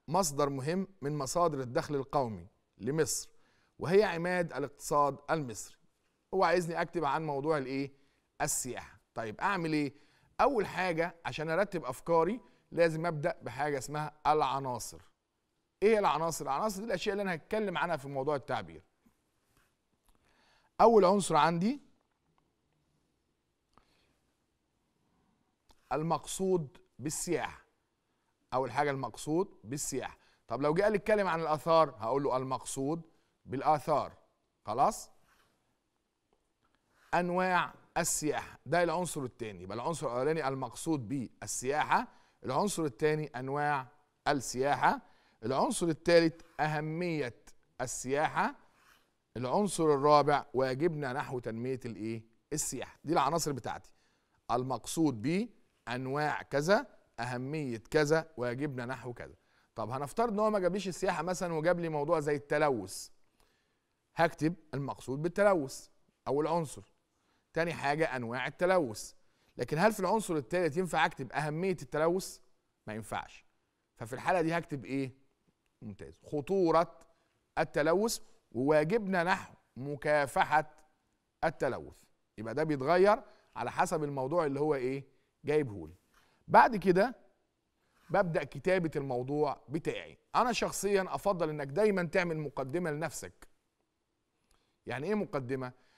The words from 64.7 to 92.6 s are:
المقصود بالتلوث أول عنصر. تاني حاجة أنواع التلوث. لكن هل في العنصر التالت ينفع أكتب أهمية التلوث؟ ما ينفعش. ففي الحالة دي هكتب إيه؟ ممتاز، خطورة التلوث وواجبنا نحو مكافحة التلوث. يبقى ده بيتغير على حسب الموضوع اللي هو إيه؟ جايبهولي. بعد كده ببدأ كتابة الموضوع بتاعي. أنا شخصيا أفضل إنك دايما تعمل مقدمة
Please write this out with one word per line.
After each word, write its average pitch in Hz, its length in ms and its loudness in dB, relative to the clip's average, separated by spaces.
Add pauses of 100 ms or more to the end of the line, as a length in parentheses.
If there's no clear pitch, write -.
المقصود 135 480 -6
بالتلوث 175 680 2 (400)
أول 147 200 0
عنصر. 156 440 -4 (640)
تاني 165 200 -2
حاجة 139 420 0
أنواع 123 320 -4
التلوث. 175 640 0 (440)
لكن 156 200 -2
هل 214 160 6
في 208 60 -8
العنصر 185 360 0
التالت 156 420 -2
ينفع 170 280 0
أكتب 139 260 -6
أهمية 156 500 -2
التلوث؟ 165 580 -2 (480)
ما 107 60 -10
ينفعش. 107 520 -10 (500)
ففي 117 180 -10
الحالة 165 280 2
دي 160 160 0
هكتب 147 280 -6
إيه؟ 131 280 -4 (680)
ممتاز، 92 420 -16
خطورة 165 760 2 (580)
التلوث 165 640 2 (320)
وواجبنا 160 720 2
نحو 185 300 -2 (240)
مكافحة 147 1000 2 (680)
التلوث. 123 600 -2 (340)
يبقى 113 180 -8
ده 151 80 0
بيتغير 170 600 4 (320)
على 117 160 -4
حسب 165 320 0
الموضوع 143 420 0
اللي 139 140 -2
هو 151 160 2
إيه؟ 131 300 -4 (400)
جايبهولي. 107 500 0 (520)
بعد 233 280 8
كده 190 400 4 (920)
ببدأ 170 340 2
كتابة 170 520 0
الموضوع 139 720 -2
بتاعي. 120 480 -6 (180)
أنا 233 160 4
شخصيا 196 580 0
أفضل 165 400 -2
إنك 147 180 -6
دايما 185 360 2
تعمل 170 340 0
مقدمة 151 540 -4